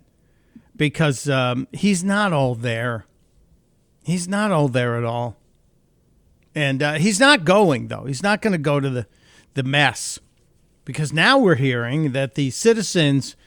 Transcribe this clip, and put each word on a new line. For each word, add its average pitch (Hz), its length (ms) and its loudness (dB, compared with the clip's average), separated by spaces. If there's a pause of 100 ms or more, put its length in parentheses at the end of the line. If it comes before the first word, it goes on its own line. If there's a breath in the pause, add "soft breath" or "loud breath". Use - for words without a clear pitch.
(760 soft breath)
Because, 147 500 0
um, 131 460 -2
he's 190 320 0
not 196 300 0
all 135 200 0
there. 117 520 -4 (960)
He's 175 240 -4
not 202 240 -2
all 147 160 2
there 120 300 -2
at 120 60 -4
all. 120 340 -6 (1160)
And, 139 280 -2
uh, 147 160 0
he's 185 200 0
not 269 280 4
going, 165 420 2
though. 110 160 -10
He's 131 180 -8
not 208 200 0
gonna 196 160 0
go 143 200 0
to 135 120 -2
the, 123 160 -6 (480 soft breath)
the 135 80 -2
mess. 135 560 0 (680)
Because 143 300 -6
now 214 240 6
we're 196 160 6
hearing 127 580 0
that 135 220 -4
the 139 160 -2
citizens 165 840 2 (120 soft breath)